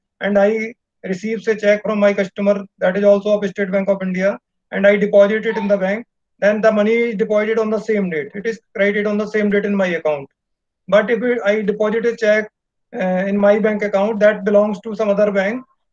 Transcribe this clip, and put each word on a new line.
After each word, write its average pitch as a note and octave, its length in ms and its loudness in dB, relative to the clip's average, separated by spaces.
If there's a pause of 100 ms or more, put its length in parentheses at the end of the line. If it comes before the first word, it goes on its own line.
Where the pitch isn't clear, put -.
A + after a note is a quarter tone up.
(200)
and G3+ 180 0
I A3 360 0 (300)
receive G#3 440 -6
a A3 80 2
check G#3 260 2
from G#3+ 160 -4
my G3+ 140 4
customer G3 520 -2 (140)
that F#3 180 0
is - 80 -2
also G3+ 340 4
of G#3 100 -4
State F#3+ 240 -6
Bank G3 160 -2
of F#3+ 140 0
India F#3+ 360 -2 (320)
and G3 160 0
I G3+ 100 6
deposit G3+ 500 4
it A3 100 -2
in G3+ 100 -4
the G3+ 120 2
bank, G3 280 -4 (340)
then G#3 200 0
the A3 100 4
money G#3 220 2
is A#3 240 0
deposited G#3+ 420 0
on G#3+ 120 0
the G#3+ 100 -2
same G3 300 -2
date. D3 240 -6
It G3+ 120 -8
is A3+ 140 -6 (160)
credited G3+ 300 0
on G#3 100 -2
the G#3 100 -2
same G#3 240 -2
date G3+ 140 0
in G3+ 100 -2
my G3 120 0
account. D3+ 420 -4 (600)
But G3+ 220 4
if A3+ 120 0 (200)
I G#3 200 0
deposit G#3+ 440 -2
a A#3 100 -2
check, G#3+ 340 0 (440)
uh, F#3 320 -2
in G3 120 -2
my G3+ 200 4
bank G#3 240 -2
account G#3 380 -2
that G#3 240 2
belongs G#3 360 2
to A3 140 -10
some G#3 140 -2
other G3+ 220 2
bank, G3+ 340 -2 (280)